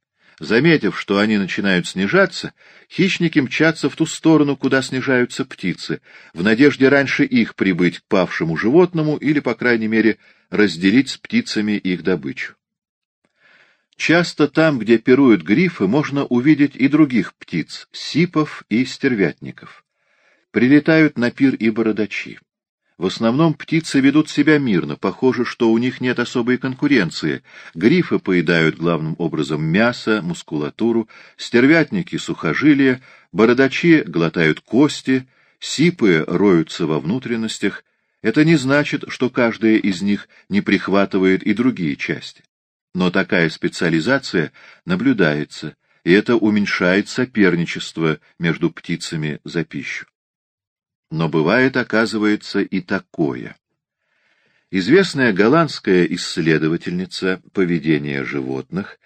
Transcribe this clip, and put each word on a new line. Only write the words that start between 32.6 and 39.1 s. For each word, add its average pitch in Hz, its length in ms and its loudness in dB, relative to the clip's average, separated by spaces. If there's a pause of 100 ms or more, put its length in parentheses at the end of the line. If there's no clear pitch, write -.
бородачи 131 760 4
глотают 82 540 0
кости, 131 680 0 (320)
сипы 117 680 0
роются 87 580 0
во 76 140 -2
внутренностях. 113 840 -6 (380)
Это 113 240 2
не 165 100 4
значит, 143 540 0
что 123 220 -4